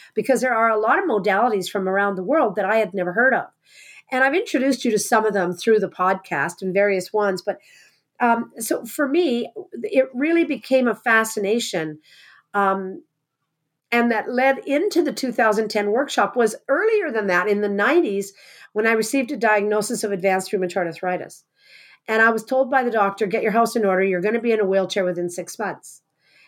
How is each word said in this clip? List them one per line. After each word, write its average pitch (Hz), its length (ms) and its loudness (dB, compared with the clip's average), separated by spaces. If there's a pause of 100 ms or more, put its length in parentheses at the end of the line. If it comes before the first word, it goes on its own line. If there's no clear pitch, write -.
(140)
because 220 280 0
there 247 140 0
are 226 140 2
a 214 100 0
lot 240 200 2
of 392 60 -2
modalities 208 640 0
from 190 180 -2
around 196 280 0
the 185 80 -6
world 233 320 0
that 196 100 -2
I 214 120 2
had 214 160 0
never 180 200 -4
heard 247 200 4
of. 196 120 -2 (680)
And 262 120 0
I've 277 120 2
introduced 269 500 0
you 233 60 2
to 208 80 2
some 220 260 0
of 208 80 0
them 180 200 0
through 214 260 2
the 190 80 -4
podcast 180 760 -2
and 190 120 -4
various 196 400 0
ones. 202 280 0
But, 196 180 -6 (600)
um, 233 400 0
so - 260 -4
for 277 220 -4
me, 262 440 0 (320)
it 262 300 0
really 320 320 0
became 262 420 0
a 214 80 0
fascination, 214 1040 -2 (540)
um, 196 500 -2 (920)
and 233 180 2
that 220 200 -2
led 254 280 2
into 320 420 0
the 302 120 0
two 254 180 -6
thousand 214 380 2
ten 208 220 -2
workshop. 233 440 0
Was 226 200 2 (120)
earlier 381 440 2
than 214 160 -2
that, 180 200 2
in 208 140 0
the 208 80 0
nineties, 202 640 0 (400)
when 220 120 0
I 226 60 2
received 226 400 0
a 277 60 -8
diagnosis 208 640 0
of 208 80 -2
advanced 190 400 0
rheumatoid 185 340 -2
arthritis. 170 580 -6 (640)
And 220 140 2
I 226 80 6
was 220 140 0
told 262 260 0
by 262 140 2
the 240 80 0
doctor, 202 340 0
"Get 175 180 -2
your 208 100 0
house 226 240 2
in 220 80 2
order. 190 180 2
You're 185 180 0
gonna 220 200 0
be 233 100 0
in 220 80 2
a 202 60 2
wheelchair 190 400 0
within 175 240 -2
six 175 280 -12
months." 185 440 -10 (460)